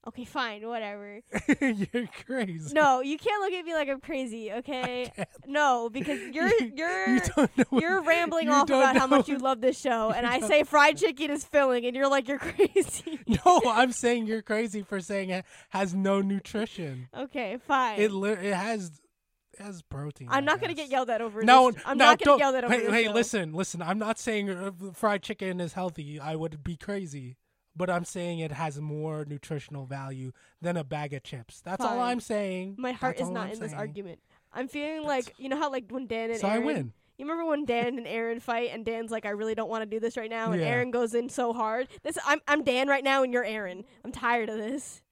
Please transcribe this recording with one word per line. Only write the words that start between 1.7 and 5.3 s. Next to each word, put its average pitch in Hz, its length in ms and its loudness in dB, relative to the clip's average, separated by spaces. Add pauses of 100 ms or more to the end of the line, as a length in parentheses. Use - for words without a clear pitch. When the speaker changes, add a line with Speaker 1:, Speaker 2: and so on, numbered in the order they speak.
Speaker 2:
crazy. 190 480 -6
Speaker 1:
No, 277 260 6
you 277 160 -4
can't 427 260 -2
look 381 120 -2
at 359 100 -8
me 339 80 -8
like 302 160 -2
I'm 269 140 -6
crazy, 233 500 -6
okay? 247 540 -6
Speaker 2:
I - 20 -12
can't. 196 200 -10 (180)